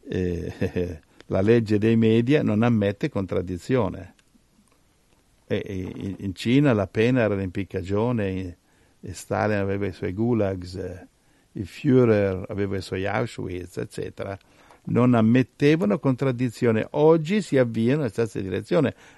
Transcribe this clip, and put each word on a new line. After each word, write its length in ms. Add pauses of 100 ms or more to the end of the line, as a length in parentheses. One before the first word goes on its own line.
Eh, 920 (120)
<laughs> 140
la 140
legge 380
dei 180
media 460
non 200
ammette 460
contraddizione. 1080 (1300)
E, 180
e 100
in, 440
in 160
Cina 380
la 140
pena 340
era 140
l'impiccagione, 1200 (480)
e 80
Stalin 460
aveva 280
i 60
suoi 200
gulags, 640
eh, 320 (440)
il 140
Führer 840
aveva 280
i 60
suoi 240
Auschwitz, 680
eccetera. 640 (460)
Non 300
ammettevano 840
contraddizione. 920
Oggi 500
si 140
avviano 420
nella 100
stessa 320
direzione. 540 (240)